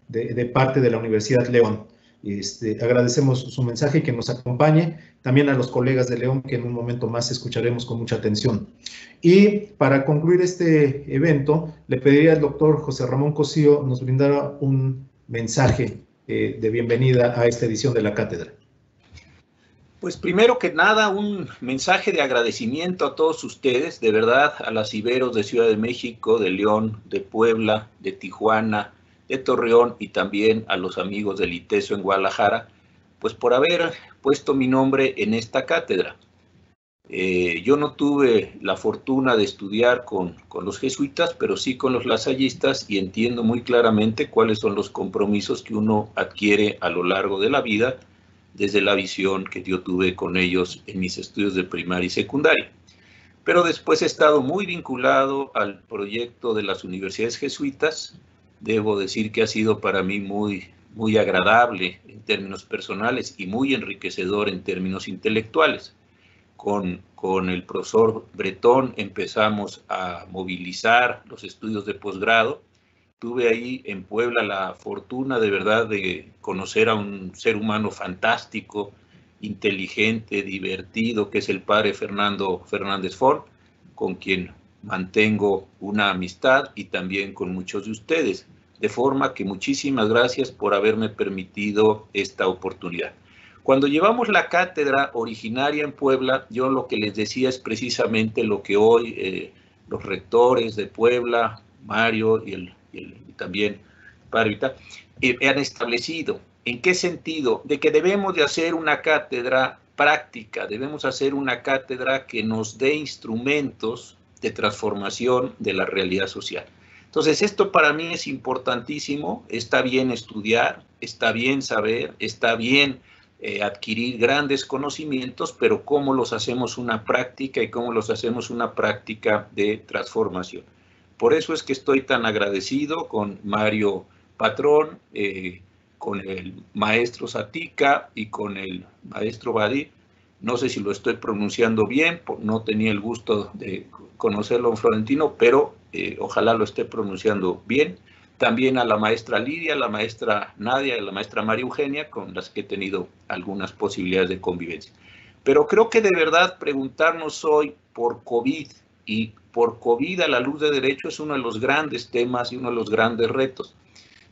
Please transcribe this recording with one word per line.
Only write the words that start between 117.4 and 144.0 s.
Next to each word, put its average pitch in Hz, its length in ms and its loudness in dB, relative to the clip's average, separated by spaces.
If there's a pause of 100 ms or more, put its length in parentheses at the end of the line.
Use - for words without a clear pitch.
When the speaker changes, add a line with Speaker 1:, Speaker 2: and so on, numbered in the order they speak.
Speaker 2:
esto 202 320 2
para 151 200 6
mí 165 200 -6
es 175 140 -8
importantísimo, 135 1200 -6
está 117 320 0
bien 131 300 0
estudiar, 110 760 -2 (160)
está - 320 -2
bien 131 300 -2
saber, 113 560 -2
está 113 380 -2
bien, 127 440 0 (380)
eh, 101 240 -8
adquirir 113 560 -4
grandes 135 460 2
conocimientos, 139 920 -6
pero 107 260 2
cómo 139 280 0
los 123 200 0
hacemos 120 460 -4
una 113 260 -4
práctica 127 580 -2
y 110 80 -4
cómo 120 220 -4
los 113 180 0
hacemos 117 400 -4
una 117 240 -4
práctica 107 800 -2
de 104 240 0
transformación. 92 880 -6 (520)
Por - 160 2
eso 160 220 0
es 151 80 -4
que 143 100 -6
estoy 135 300 0
tan 120 240 0
agradecido 110 800 -2
con 101 360 -4
Mario 104 600 0 (320)
Patrón, 147 640 2 (160)
eh, 95 480 -6 (360)
con 101 220 -8
el 95 420 -12 (120)
maestro 110 520 0
Zatica 139 880 0
y 107 120 -8
con 104 320 -8
el 92 260 -10 (240)
maestro 110 460 -6
Badí. 117 360 0 (500)
No 120 180 -2
sé 127 100 0
si - 120 -6
lo 101 100 -2
estoy 117 240 -2
pronunciando 110 720 0
bien, 160 380 0
po-, - 180 -8
no 110 200 -2
tenía 110 280 0
el 101 100 -2
gusto 110 540 -4
de 95 320 -10 (320)